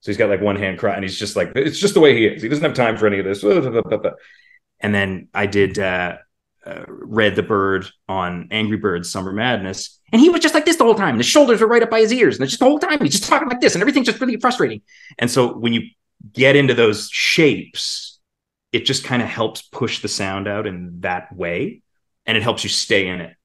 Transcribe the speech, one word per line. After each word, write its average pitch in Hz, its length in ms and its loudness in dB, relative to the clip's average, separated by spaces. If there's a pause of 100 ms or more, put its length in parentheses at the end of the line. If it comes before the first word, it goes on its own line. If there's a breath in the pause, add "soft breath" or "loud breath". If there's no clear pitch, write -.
So - 100 -12
he's 101 80 -4
got, 107 100 2
like, 98 120 0
one 101 160 0
hand 95 220 -4
cry, 101 160 -2
and 98 80 -6
he's 92 160 -8
just 104 160 -8
like, 90 220 -2
it's 147 220 -2
just 175 160 0
the 180 60 6
way 147 160 8
he 113 100 4
is. - 160 0
He 113 60 -6
doesn't 147 160 -2
have 151 100 -2
time 117 220 0
for 107 100 0
any 101 120 2
of 98 60 -2
this. 98 180 -4 (1400 soft breath)
And 104 140 -2
then 95 380 -2
I 101 140 -2
did, 98 320 0
uh, 90 380 -2 (500)
uh, 98 220 -14
Red 107 480 0
the 107 60 0
Bird 98 440 0 (220)
on 90 420 -6
Angry 107 280 -2
Birds 87 320 -4
Summer 95 220 -8
Madness, 104 680 -4 (120)
and 226 80 6
he 320 100 10
was 330 100 0
just - 140 0
like 302 100 2
this 330 120 2
the 247 80 4
whole 226 100 6
time. 180 240 0
The 117 40 2
shoulders 240 380 4
were 220 60 4
right 233 160 4
up 226 80 -2
by 226 100 2
his 220 120 4
ears, 214 240 2
and 165 80 -2
it's 139 80 -4
just - 80 -6
the 247 60 4
whole 294 120 4
time 311 220 -2
he's 156 120 0
just - 160 -2
talking 277 200 0
like 247 120 -6
this, 247 140 4
and 170 80 0
everything's 254 240 2
just 233 140 -2
really 247 180 -2
frustrating. 135 420 -2 (380 loud breath)
And 120 120 -2
so 123 260 0
when 117 160 -2
you 117 100 0 (500)
get 135 240 4
into 139 180 4
those 107 360 2
shapes, - 1080 -2 (540)
it - 140 -2
just 135 180 -2
kinda 123 220 -2
helps - 360 -6
push - 380 -8
the 107 80 -8
sound 98 400 -4
out 104 180 -4
in 90 340 -12
that 90 340 -6
way, 92 480 -6 (440)
and 110 100 0
it 104 60 0
helps 110 220 -2
you - 60 -6
stay 98 380 0
in 90 120 -6
it. 85 240 -14